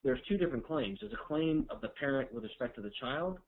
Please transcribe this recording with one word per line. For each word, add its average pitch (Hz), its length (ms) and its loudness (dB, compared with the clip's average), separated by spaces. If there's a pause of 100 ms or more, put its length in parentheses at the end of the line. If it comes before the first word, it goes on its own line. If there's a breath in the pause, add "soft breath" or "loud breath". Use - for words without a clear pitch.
there's 147 240 4
two 202 100 4
different 135 280 2
claims. 117 360 0
There's 104 120 -8
a - 140 -8
claim 156 420 4
of - 120 -8
the 110 80 -4
parent 135 440 0
with 113 100 -6
respect 117 320 -4
to 113 60 -10
the 104 180 -6
child 165 480 -2